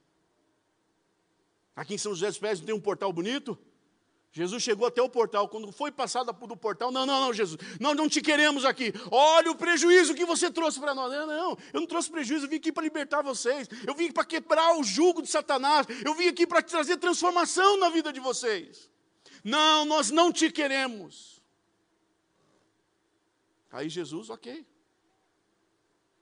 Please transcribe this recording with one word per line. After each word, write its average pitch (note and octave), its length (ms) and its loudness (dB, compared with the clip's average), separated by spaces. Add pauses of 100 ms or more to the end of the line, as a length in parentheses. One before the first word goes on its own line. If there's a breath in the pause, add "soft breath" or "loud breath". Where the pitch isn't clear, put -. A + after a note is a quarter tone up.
(1800)
Aqui D3+ 200 -10
em - 20 -4
São G#3 160 -6
José F3+ 140 -2
dos G3 100 -6
Pinhais G#3 220 -4
não D#3+ 60 -16
tem A3 100 -4
um G#3 40 -4
portal G3 320 -6
bonito? G#3 480 -6 (720)
Jesus F3+ 300 -6
chegou A3+ 260 0
até A#3+ 140 0
o B3+ 80 2
portal, G#3 400 0
quando A3 220 -12
foi C#4+ 200 -6
passada B3 400 -4
do A3 240 -14
portal, A3 360 -4
"Não, C4 120 0
não, C4+ 160 2
não, A#3+ 140 0
Jesus, F#3+ 260 -4 (200 loud breath)
nós C#4+ 180 2
não D#4 100 2
te D4+ 140 -2
queremos D4 420 2
aqui. B3 300 0 (160 loud breath)
Olha D#4 400 6
o D#4+ 60 -2
prejuízo E4+ 580 4
que C#4+ 100 -4
você E4+ 280 0
trouxe D#4 280 -2
pra C#4+ 140 -4
nós." C4 180 -6
"Não, D4 140 -6
não, D#4 320 -4 (160 loud breath)
eu C#4 60 -4
não E4 80 -6
trouxe E4 240 -4
prejuízo, D4 340 -4
eu C4+ 40 -8
vim D#4 80 -2
aqui D#4 140 -4
pra E4 120 -4
libertar D4+ 400 -2
vocês. C4 440 -4 (200 loud breath)
Eu C#4 80 -2
vim D#4+ 160 -2
pra E4 120 0
quebrar E4 540 2
o D4+ 60 0
jugo D#4 400 2
de - 40 -14
Satanás. C#4+ 600 2 (180 loud breath)
Eu D4 80 0
vim F4 140 2
aqui E4+ 180 2
pra E4+ 160 4
trazer E4 360 -2
transformação F4 840 2
na F4+ 100 4
vida D#4+ 240 -2
de C4+ 60 -12
vocês. - 680 -6 (560 loud breath)
Não, D#4 400 2
nós D4 280 0
não E4 200 4
te D#4+ 200 0
queremos." C4 920 -4 (2250)
Aí C#3 180 -8
Jesus, E3+ 400 -10
"Ok, A#3+ 340 -16 (1600)